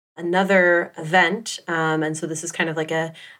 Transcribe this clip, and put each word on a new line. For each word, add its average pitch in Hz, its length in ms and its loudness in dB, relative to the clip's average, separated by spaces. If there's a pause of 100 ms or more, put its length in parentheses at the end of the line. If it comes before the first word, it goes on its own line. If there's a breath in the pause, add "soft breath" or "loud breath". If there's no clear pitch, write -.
(160)
another 180 800 2
event. 175 720 0
Um, 160 340 0
and 156 140 -2
so 165 100 -8
this 160 160 -8
is 165 80 -8
kind 165 200 -2
of 156 60 -6
like 156 140 -4
a, 160 220 -2 (280 loud breath)